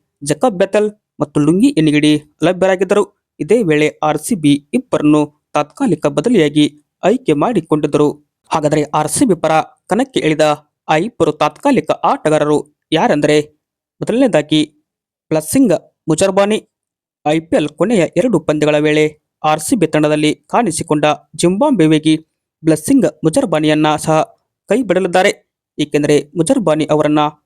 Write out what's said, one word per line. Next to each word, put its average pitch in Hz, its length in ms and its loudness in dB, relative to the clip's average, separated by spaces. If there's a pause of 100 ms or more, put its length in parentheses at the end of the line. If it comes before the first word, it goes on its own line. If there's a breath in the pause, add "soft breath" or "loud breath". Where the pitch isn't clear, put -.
(220)
ಜಕಬ್ 185 360 -2
ಬೆಥೆಲ್ 208 320 0 (300)
ಮತ್ತು 151 200 -2
ಲುಂಗಿ 180 280 2
ಎನಿಗಿಡಿ 151 540 2 (220)
ಲಭ್ಯರಾಗಿದ್ದರು. 190 800 0 (180)
ಇದೇ 196 220 0
ವೇಳೆ 151 400 0
ಆರ್ 151 160 -2
ಸಿ - 160 -4
ಬಿ 143 400 0
ಇಬ್ಬರನ್ನು 151 680 -2 (100)
ತಾತ್ಕಾಲಿಕ 156 540 -4
ಬದಲಿಯಾಗಿ 147 800 0 (200)
ಆಯ್ಕೆ 196 280 0
ಮಾಡಿಕೊಂಡಿದ್ದರು. 151 800 -2 (360)
ಹಾಗಾದರೆ 151 340 -2
ಆರ್ 147 280 -2
ಸಿ - 140 0
ಬಿ 196 100 2
ಪರ 160 160 -2 (360)
ಕಣಕ್ಕೆ 233 340 -2
ಇಳಿದ 151 480 0 (200)
ಆ 160 80 2
ಇಬ್ಬರು 196 360 -2
ತಾತ್ಕಾಲಿಕ 175 580 -2
ಆಟಗಾರರು 151 880 -2 (140)
ಯಾರೆಂದರೆ, 151 480 2 (600)
ಮೊದಲನೇದಾಗಿ 156 840 -2 (440)
ಬ್ಲೆಸ್ಸಿಂಗ್ 170 640 0 (140)
ಮುಜರ್ಬಾನಿ. 196 600 0 (580)
ಐ 156 140 0
ಪಿ 165 160 -4
ಎಲ್ 151 120 0
ಕೊನೆಯ 185 380 0 (100)
ಎರಡು 190 240 0
ಪಂದ್ಯಗಳ 151 380 0
ವೇಳೆ 151 420 0 (240)
ಆರ್ 156 160 0
ಸಿ - 160 -2
ಬಿ 170 100 0
ತಂಡದಲ್ಲಿ 151 480 0
ಕಾಣಿಸಿಕೊಂಡ 156 720 -2 (320)
ಜಿಂಬಾಬ್ವೆ 190 500 2
ವೇಗಿ 156 400 0 (380)
ಬ್ಲೆಸ್ಸಿಂಗ್ 165 420 2 (180)
ಮುಜರ್ಬಾನಿಯನ್ನ 156 720 0
ಸಹ 156 400 -2 (320)
ಕೈ 240 140 0
ಬಿಡಲಿದ್ದಾರೆ. 185 680 -2 (260)
ಏಕೆಂದರೆ 147 580 0
ಮುಜರ್ಬಾನಿ 160 500 -2
ಅವರನ್ನ 151 320 0 (280)